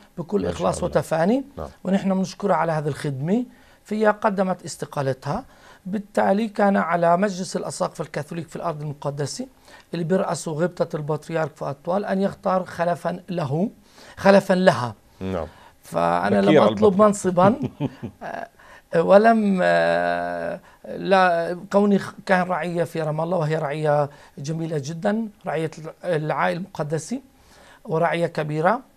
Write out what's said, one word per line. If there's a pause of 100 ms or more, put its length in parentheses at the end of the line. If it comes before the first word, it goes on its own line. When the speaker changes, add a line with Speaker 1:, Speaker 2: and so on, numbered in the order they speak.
(180)
Speaker 1:
بكل
Speaker 2:
ما
شاء
Speaker 1:
إخلاص
Speaker 2:
الله.
Speaker 1:
وتفاني، (140)
Speaker 2:
نعم. (160)
Speaker 1:
ونحن
بنشكرها
على
هذه
الخدمة. (400)
فهي
قدمت
استقالتها، (420)
بالتالي
كان
على
مجلس
الأساقفة
الكاثوليك
في
الأرض
المقدسة (480)
اللي
بيرأسه
غبطة
البطريرك
فؤاد (100)
طوال
أن
يختار
خلفا
له، (460)
خلفا
لها. (260)
Speaker 2:
نعم. (360)
Speaker 1:
فأنا
Speaker 2:
بكير
Speaker 1:
لم
Speaker 2:
على
Speaker 1:
أطلب
Speaker 2:
البطريرك.
Speaker 1:
منصبا،
Speaker 2:
<laughs> (540)
Speaker 1:
آه،
ولم،
آه، (280)
لا، (140)
كوني
خ-، (120)
كان
رعية
في
رام
الله،
وهي
رعية (280)
جميلة
جدا، (180)
رعية
الع-،
العائلة
المقدسة (640)
ورعية
كبيرة، (160)